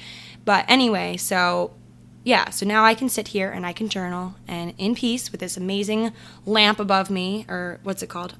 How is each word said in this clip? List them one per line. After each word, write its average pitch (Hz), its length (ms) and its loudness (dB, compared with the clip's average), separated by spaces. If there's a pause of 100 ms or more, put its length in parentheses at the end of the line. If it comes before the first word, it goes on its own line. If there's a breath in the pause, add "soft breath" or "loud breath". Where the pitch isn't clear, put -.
(440 loud breath)
But 202 240 2
anyway, 202 500 2
so 180 540 0 (520)
yeah, 240 260 2
so - 160 -4
now 214 180 4
I 220 120 8
can 254 140 -2
sit 214 200 -4
here 196 220 -2
and 180 140 -6
I 175 80 -6
can 214 160 -6
journal 185 460 -6 (120)
and 170 300 -8
in 214 180 0
peace 240 360 -2
with - 100 -10
this 185 160 -8
amazing 208 560 -2 (320 loud breath)
lamp 214 340 6
above 196 300 2
me, 196 380 -4
or 180 360 -8
what's 190 180 -6
it 151 60 -10
called? 180 320 -10